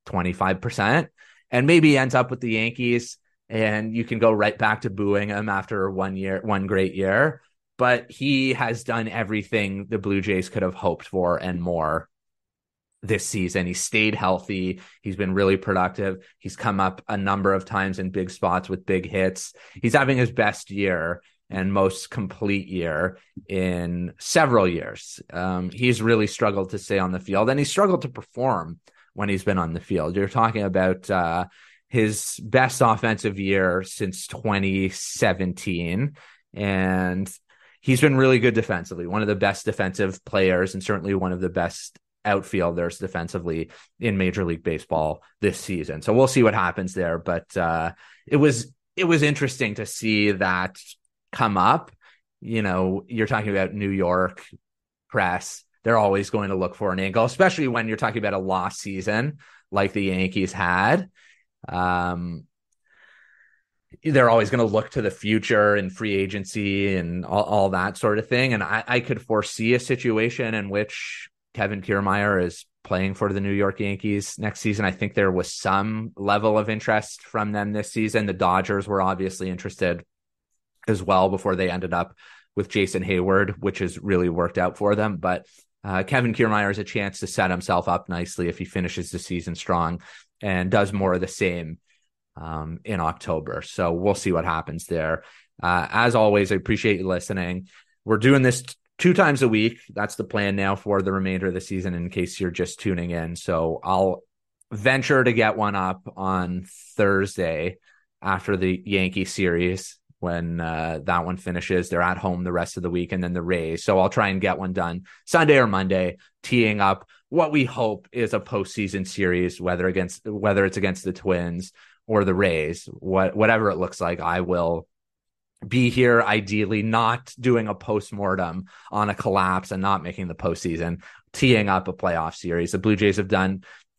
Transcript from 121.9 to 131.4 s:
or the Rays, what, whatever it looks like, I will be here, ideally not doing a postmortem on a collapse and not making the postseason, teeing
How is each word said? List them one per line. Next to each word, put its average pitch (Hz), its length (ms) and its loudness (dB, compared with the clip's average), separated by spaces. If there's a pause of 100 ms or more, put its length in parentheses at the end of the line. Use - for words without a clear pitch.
or 104 160 4
the 92 120 2
Rays, 82 560 0
what, 95 440 0
whatever 110 360 4
it 82 60 -2
looks 90 220 -4
like, 87 200 -2
I 85 220 -2
will 85 460 0 (800)
be 120 220 2
here, 120 320 6
ideally 104 640 0
not 113 560 0
doing 117 280 2
a 101 80 -4
postmortem 95 920 -4 (260)
on 104 180 0
a 101 60 -2
collapse 92 560 0
and 95 100 -4
not 98 220 0
making 87 240 -8
the 82 80 -8
postseason, 85 640 -4 (320)
teeing 113 340 4